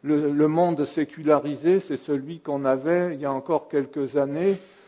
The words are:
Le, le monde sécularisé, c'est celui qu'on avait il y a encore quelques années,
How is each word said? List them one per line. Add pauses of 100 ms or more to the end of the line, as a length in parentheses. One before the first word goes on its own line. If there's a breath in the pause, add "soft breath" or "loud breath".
Le,
le
monde
sécularisé,
c'est
celui
qu'on
avait
il
y
a
encore
quelques
années, (300 loud breath)